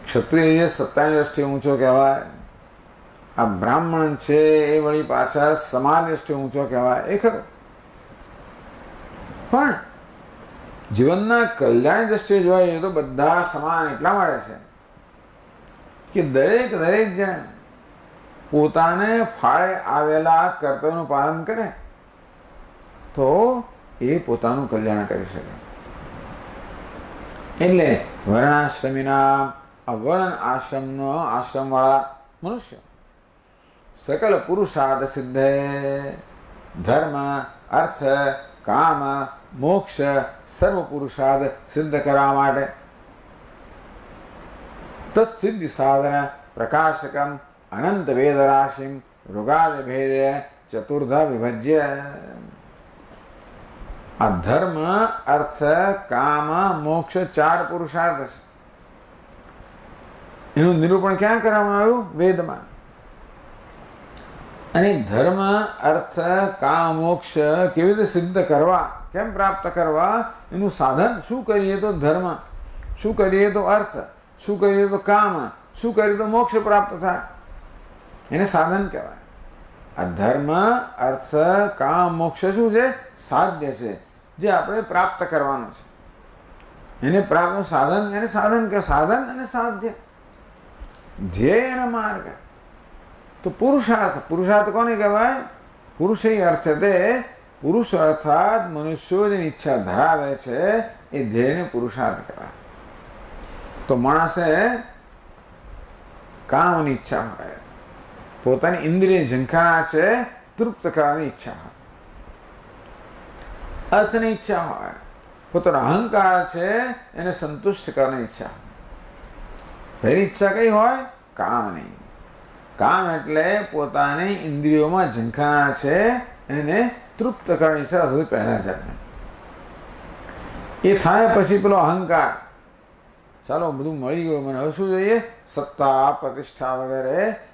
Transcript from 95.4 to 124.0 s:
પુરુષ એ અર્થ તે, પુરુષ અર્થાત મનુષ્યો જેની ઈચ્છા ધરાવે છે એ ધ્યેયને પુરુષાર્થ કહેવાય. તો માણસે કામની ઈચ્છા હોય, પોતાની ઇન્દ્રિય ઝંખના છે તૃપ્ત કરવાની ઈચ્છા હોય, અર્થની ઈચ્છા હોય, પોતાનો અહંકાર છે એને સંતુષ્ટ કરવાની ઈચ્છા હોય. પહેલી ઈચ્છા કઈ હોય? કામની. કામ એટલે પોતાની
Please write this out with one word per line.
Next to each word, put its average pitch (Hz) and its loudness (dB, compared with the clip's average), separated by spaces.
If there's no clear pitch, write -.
પુરુષ 196 0
એ 220 2
અર્થ 170 2
તે, 202 4
પુરુષ 196 0
અર્થાત 160 2
મનુષ્યો 160 -2
જેની 185 -2
ઈચ્છા 139 -2
ધરાવે 139 0
છે 127 -8
એ 139 -4
ધ્યેયને 127 0
પુરુષાર્થ 120 -4
કહેવાય. - -16
તો 135 0
માણસે 160 0
કામની 156 2
ઈચ્છા - -4
હોય, - -14
પોતાની 156 0
ઇન્દ્રિય 185 4
ઝંખના 160 2
છે 160 0
તૃપ્ત 226 -4
કરવાની 151 0
ઈચ્છા - -12
હોય, - -20
અર્થની 220 2
ઈચ્છા 185 -4
હોય, - -8
પોતાનો 170 2
અહંકાર 190 2
છે 175 -4
એને 175 -6
સંતુષ્ટ 160 -4
કરવાની 135 0
ઈચ્છા - -12
હોય. - -20
પહેલી 160 2
ઈચ્છા 196 0
કઈ 226 4
હોય? 233 4
કામની. 90 -4
કામ 175 2
એટલે 156 0
પોતાની 147 0